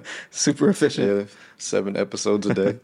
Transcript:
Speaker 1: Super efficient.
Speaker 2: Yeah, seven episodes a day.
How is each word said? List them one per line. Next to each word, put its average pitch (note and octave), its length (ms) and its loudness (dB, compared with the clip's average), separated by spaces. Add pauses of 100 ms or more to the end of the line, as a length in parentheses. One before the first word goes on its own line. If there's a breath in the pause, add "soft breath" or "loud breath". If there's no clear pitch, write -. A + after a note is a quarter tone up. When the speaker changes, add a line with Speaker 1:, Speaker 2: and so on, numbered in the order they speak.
(320 loud breath)
Speaker 1:
Super C#3+ 380 2
efficient. - 380 2
Speaker 2:
Yeah, G2+ 180 0 (340 loud breath)
seven G2+ 360 -2
episodes G#2 520 -2
a - 80 2
day. G2+ 280 0